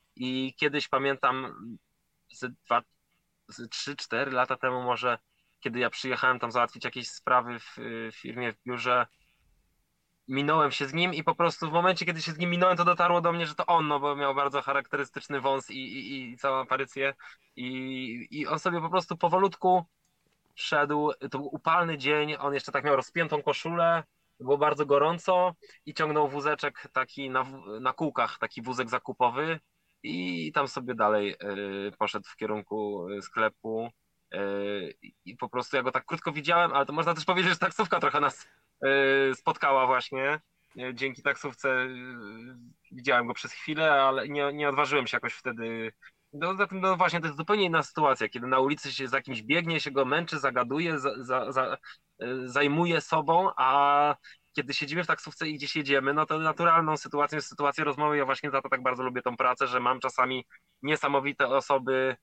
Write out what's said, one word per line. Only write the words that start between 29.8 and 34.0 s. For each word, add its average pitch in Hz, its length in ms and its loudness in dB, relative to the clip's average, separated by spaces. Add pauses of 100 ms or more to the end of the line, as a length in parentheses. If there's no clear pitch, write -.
i 170 500 -6
tam 139 160 0
sobie 127 260 -6
dalej, 104 420 2 (520)
y, 98 100 -8
poszedł 104 300 -4
w - 80 -20
kierunku, 104 720 -6
y, 101 120 -8
sklepu, 113 680 -4 (440)